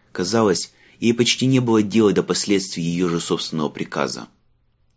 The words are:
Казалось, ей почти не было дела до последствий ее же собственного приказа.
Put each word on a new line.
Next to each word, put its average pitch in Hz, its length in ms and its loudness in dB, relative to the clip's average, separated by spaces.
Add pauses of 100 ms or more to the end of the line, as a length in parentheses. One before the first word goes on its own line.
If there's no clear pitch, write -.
(120)
Казалось, 98 600 0 (260)
ей 113 140 2
почти 120 320 0
не 131 140 4
было 113 240 2
дела 104 300 4
до 87 100 0
последствий 95 600 -2
ее 87 260 -2
же 85 100 -2
собственного 80 500 -4
приказа. 64 580 -6 (680)